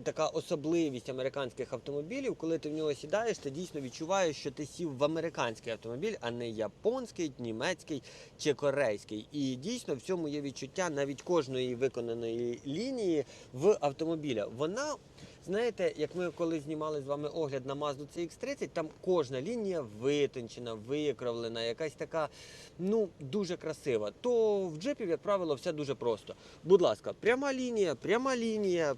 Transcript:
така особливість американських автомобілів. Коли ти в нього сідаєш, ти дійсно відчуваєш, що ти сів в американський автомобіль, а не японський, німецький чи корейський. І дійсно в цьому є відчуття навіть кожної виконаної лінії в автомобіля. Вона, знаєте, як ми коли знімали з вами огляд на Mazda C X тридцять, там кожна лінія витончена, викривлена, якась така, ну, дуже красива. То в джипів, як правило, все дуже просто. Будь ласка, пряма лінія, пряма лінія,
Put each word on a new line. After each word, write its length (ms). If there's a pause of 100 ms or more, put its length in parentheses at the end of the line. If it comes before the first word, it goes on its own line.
така 240
особливість 800
американських 640
автомобілів. 640
Коли 220
ти 120
в 40
нього 200
сідаєш, 440
ти 120
дійсно 320
відчуваєш, 560
що 140
ти 140
сів 320
в 60
американський 720
автомобіль, 480
а 100
не 180
японський, 880
німецький 640 (340)
чи 160
корейський. 800
І 240
дійсно 400
в 60
цьому 260
є 140
відчуття 480
навіть 320
кожної 540
виконаної 920
лінії 580 (280)
в 280
автомобіля. 640 (100)
Вона, 380 (500)
знаєте, 520
як 180
ми 160
коли 280
знімали 420
з 40
вами 240
огляд 360
на 100
Mazda 300 (120)
C 20
X 200
тридцять, 320
там 180 (120)
кожна 400
лінія 400
витончена, 920
викривлена, 920
якась 300
така, 360 (500)
ну, 300 (100)
дуже 380
красива. 540 (100)
То 460
в 100
джипів, 320
як 100
правило, 360
все 160
дуже 240
просто. 400 (280)
Будь 180
ласка, 320
пряма 400
лінія, 420
пряма 400
лінія, 640